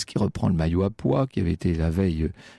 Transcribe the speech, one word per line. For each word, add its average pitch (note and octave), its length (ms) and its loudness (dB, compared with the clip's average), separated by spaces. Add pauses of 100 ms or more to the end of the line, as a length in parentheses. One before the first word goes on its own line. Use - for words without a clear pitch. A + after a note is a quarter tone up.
qui - 140 -4
reprend - 300 0
le B2 60 2
maillot E2 280 2
à G2+ 60 2
pois, C3+ 360 0
qui - 140 -6
avait E2+ 140 0
été F2 200 0
la D#2+ 160 2
veille, E2 340 0
euh, D2+ 100 -2 (260)